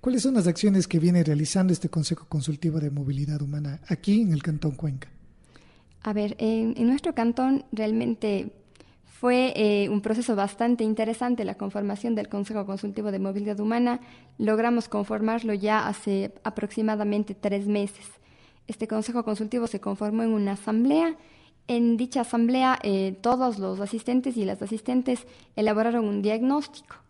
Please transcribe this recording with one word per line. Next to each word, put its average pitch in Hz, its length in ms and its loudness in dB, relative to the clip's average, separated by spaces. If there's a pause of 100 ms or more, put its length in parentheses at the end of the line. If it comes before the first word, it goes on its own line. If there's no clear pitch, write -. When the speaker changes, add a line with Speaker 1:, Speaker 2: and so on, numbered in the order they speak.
Speaker 1:
¿Cuáles 254 220 0
son 269 120 2
las 202 120 4
acciones 190 420 4
que 175 100 2
viene 175 240 6
realizando 156 500 2
este 170 160 0
Consejo - 400 -2
Consultivo 156 520 -2
de 147 100 -2
Movilidad 143 520 -2
Humana 143 460 -6
aquí 202 340 2
en 196 100 4
el 147 100 0
Cantón 156 300 -2
Cuenca? 135 360 -6 (960)
Speaker 2:
A 214 100 -4
ver, 208 260 -2
en, 226 380 0
en 226 100 2
nuestro 285 280 0
cantón 254 580 0
realmente 220 800 -2 (520)
fue, 247 520 2
eh, 208 320 4
un 202 140 0
proceso 220 340 0
bastante 233 480 0
interesante 226 600 0
la 196 120 -4
conformación 202 580 -4
del 208 140 -4
Consejo 202 380 -4
Consultivo 202 440 -4
de 190 80 -2
Movilidad 196 420 -4
Humana. 240 400 0 (380)
Logramos 226 500 2
conformarlo 214 680 -2
ya 208 340 0
hace 196 440 -2 (120)
aproximadamente 208 920 -2
tres 202 320 -2
meses. 202 400 -2 (600)
Este 220 200 -6
Consejo 220 380 -2
Consultivo 220 420 -2
se 214 140 -6
conformó 208 420 -2
en 226 80 2
una 208 220 0
asamblea. 269 640 2 (500)
En 233 300 2
dicha 247 240 -2
asamblea, 247 600 2
eh, 190 380 0
todos 247 380 2
los 190 220 -4
asistentes 247 560 -2
y 214 80 0
las 190 180 -4
asistentes 247 640 -2 (300)
elaboraron 220 480 2
un 202 180 0
diagnóstico. 247 720 -2 (140)